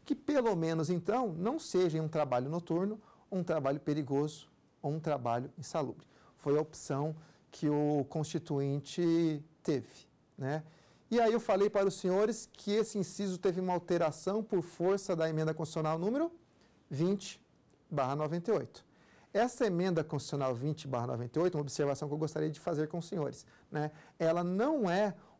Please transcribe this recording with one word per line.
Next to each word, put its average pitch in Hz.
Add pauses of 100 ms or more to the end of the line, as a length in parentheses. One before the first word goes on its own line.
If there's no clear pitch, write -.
que 294
pelo 247
menos 165
então 202
não 190
seja 175
em -
um 156
trabalho 135
noturno, 175 (300)
um 185
trabalho 147
perigoso 147 (320)
ou 143
um 160
trabalho 131
insalubre. - (300)
Foi 147
a -
opção 156 (380)
que -
o 147
Constituinte 151 (180)
teve, - (480)
né? 143 (460)
E 233
aí 226
eu 226
falei 202
para 196
os 190
senhores 202
que -
esse 214
inciso 185
teve 185
uma 185
alteração 175
por 202
força 190
da 160
emenda 160
constitucional 156
número 269 (580)
vinte 185 (500)
barra 139
noventa 160
e 220
oito. - (480)
Essa 240
emenda 175
constitucional 139
vinte 143
barra 123
noventa 120
e 160
oito, 180
uma 147
observação 139
que 143
eu 156
gostaria 156
de 147
fazer 156
com 180
os 165
senhores, 143 (260)
né? 151 (280)
Ela 170
não 214
é 190 (260)